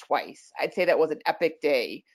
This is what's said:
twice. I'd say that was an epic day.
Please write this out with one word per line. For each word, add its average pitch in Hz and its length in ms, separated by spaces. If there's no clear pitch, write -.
twice. - 560
I'd 160 160
say 185 120
that 165 120
was 151 140
an 147 140
epic 160 340
day. 127 560